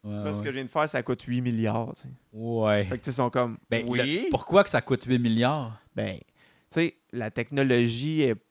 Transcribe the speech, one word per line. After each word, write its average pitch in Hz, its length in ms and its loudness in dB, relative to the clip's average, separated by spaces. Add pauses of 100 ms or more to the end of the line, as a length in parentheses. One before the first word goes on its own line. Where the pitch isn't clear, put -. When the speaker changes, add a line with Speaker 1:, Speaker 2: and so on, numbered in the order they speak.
Speaker 1:
Ouais, 104 80 -10 (120)
Speaker 2:
Là, 101 80 -4
ce 101 60 -6
Speaker 1:
ouais. 104 60 -6
Speaker 2:
que 139 60 -6
je 127 40 -8
viens 131 100 -6
de 123 60 -12
faire, 151 180 0
ça 127 140 -4
coûte 123 200 -4
huit 123 180 -2
milliards, 113 560 0
tu - 60 -20
sais. 131 60 -18 (240)
Speaker 1:
Ouais. 110 520 2
Speaker 2:
Fait 113 140 -4
que, - 60 -14
tu - 20 -
sais, 143 40 -4
ils 123 40 -6
sont 123 160 0
comme, 120 280 -2 (100)
Speaker 1:
Ben, « 117 200 0
Speaker 2:
Oui. » 123 100 0 (260)
Speaker 1:
le, 370 60 -2
pourquoi 196 320 4
que - 80 0
ça 131 100 2
coûte - 240 -2
huit 127 140 2
milliards ? 120 580 2 (200)
Speaker 2:
Ben, 95 220 -6
tu - 60 -20 (460)
sais, 165 260 0 (160)
la 110 200 -6
technologie 127 920 2
est 117 140 2 (140)